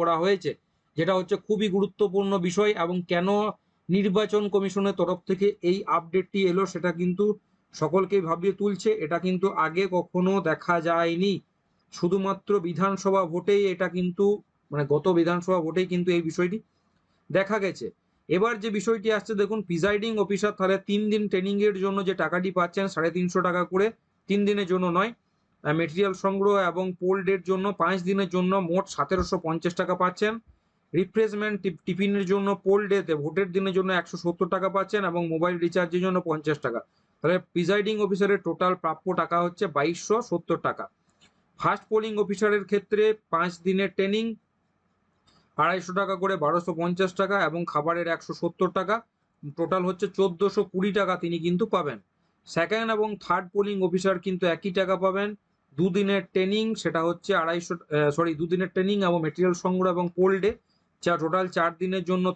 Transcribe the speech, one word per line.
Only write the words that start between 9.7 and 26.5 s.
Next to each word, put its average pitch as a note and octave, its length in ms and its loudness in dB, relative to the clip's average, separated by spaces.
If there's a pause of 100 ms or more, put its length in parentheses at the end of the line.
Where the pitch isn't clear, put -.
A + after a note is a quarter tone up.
কখনো F3+ 360 0 (160)
দেখা D#3+ 280 0 (120)
যায়নি, E3+ 440 2 (600)
শুধুমাত্র F#3+ 560 0 (160)
বিধানসভা F#3+ 560 0 (100)
ভোটেই G3+ 300 2 (120)
এটা F3+ 220 -2
কিন্তু, F3+ 300 0 (440)
মানে D3 220 -2
গত D3 140 2 (120)
বিধানসভা F3 480 2
ভোটেই F3 260 -2
কিন্তু F3+ 240 0
এই E3+ 120 0
বিষয়টি F3+ 300 -2 (720)
দেখা F#3+ 340 2
গেছে। C#3 220 -6 (420)
এবার G3+ 340 2
যে A3+ 80 -4
বিষয়টি G#3+ 420 0
আসছে G#3 220 -2
দেখুন, G3+ 240 0 (100)
প্রিসাইডিং G3+ 440 0 (120)
অফিসার G3+ 340 -2
তাহলে F#3+ 180 2 (120)
তিন G3+ 120 2 (120)
দিন G#3 160 0
ট্রেনিংয়ের G3+ 560 0
জন্য G3 140 0 (100)
যে F#3+ 140 0
টাকাটি F3+ 360 -2
পাচ্ছেন F3+ 360 0
সাড়ে E3 220 0
তিনশো F3+ 320 0
টাকা F3+ 160 0
করে, F#3 220 0 (420)
তিন G3+ 200 2
দিনের G3+ 240 0
জন্য F#3 140 0 (120)
নয়, G#3+ 140 0
আহ, - 680 -8
মেটেরিয়াল E3+ 360 0 (100)
সংগ্রহ G3 300 2 (160)